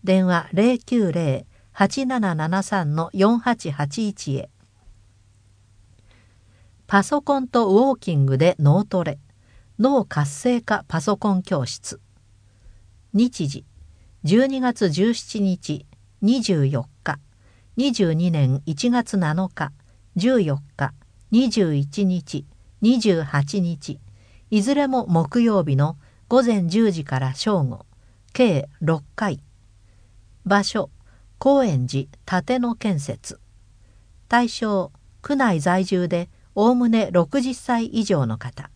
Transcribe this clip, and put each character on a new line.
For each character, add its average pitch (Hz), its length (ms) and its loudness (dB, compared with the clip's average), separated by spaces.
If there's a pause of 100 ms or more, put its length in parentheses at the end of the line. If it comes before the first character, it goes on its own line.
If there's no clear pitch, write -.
電 185 220 4
話 170 260 0
零 233 260 2
九 220 340 0
零 147 340 -2 (260)
八 226 340 0
七 220 280 -2
七 160 280 -2
三 165 320 -2
の - 180 -4
四 208 260 4
八 226 320 -4
八 147 380 -4
一 147 280 -6
へ。 - 140 -10 (2250)
パ 202 160 2
ソ 294 200 -2
コ 285 180 0
ン 254 80 -6
と 233 200 2
ウ 226 220 4
ォ 247 60 0
ー - 20 -20
キ 180 160 -6
ン 139 120 2
グ 135 100 0
で 156 220 2
脳 156 260 4
ト 180 200 -2
レ。 147 140 -8 (600)
脳 254 260 2
活 143 260 -4
性 247 300 -2
化 - 260 -4
パ 165 140 -4
ソ 202 160 -2
コ 208 160 -2
ン 185 100 0
教 147 220 -4
室。 - 360 -12 (1120)
日 214 340 0
時、 139 160 -10 (580)
十 220 240 4
二 269 140 -4
月 240 300 0
十 196 240 0
七 - 260 -8
日、 180 460 -4 (340)
二 233 220 2
十 160 240 0
四 135 200 -2 (160)
日、 147 160 -6 (580)
二 262 160 0
十 185 200 0
二 170 180 0
年 139 360 2
一 160 240 -2
月 240 260 0
七 180 320 -2
日、 143 240 -8 (420)
十 233 260 2
四 147 220 0 (140)
日、 - 180 -4 (380)
二 240 180 4
十 175 240 0
一 143 300 -2
日、 170 420 -4 (340)
二 240 200 4
十 180 220 2
八 143 380 -2
日、 170 380 -6 (520)
い 214 120 2
ず 277 140 2
れ 285 100 2
も 262 220 0
木 170 340 2
曜 208 220 2
日 147 100 0
の 147 220 0 (320)
午 247 160 4
前 202 240 0
十 208 240 2
時 165 100 -6
か 139 160 -4
ら 131 160 -2
正 190 300 -2
午、 113 220 -8 (460)
計 196 360 0 (120)
六 156 220 0 (140)
回。 202 240 -4 (1040)
場 202 180 2
所、 - 280 -4 (480)
高 277 260 4
円 131 240 0
寺 135 180 -4 (200)
立 190 340 -2
野 240 160 -2
建 185 240 -2
設。 - 400 -12 (880)
対 240 180 2
象、 208 460 -2 (300)
区 285 120 -2
内 240 240 2
在 180 260 2
住 180 220 0
で 170 220 -4 (260)
お 214 160 4
お 254 60 4
む 247 120 2
ね 226 220 2
六 175 300 2
十 254 140 -4
歳 233 320 -2
以 220 180 -2
上 156 220 0
の 110 120 -4
方。 - 380 -14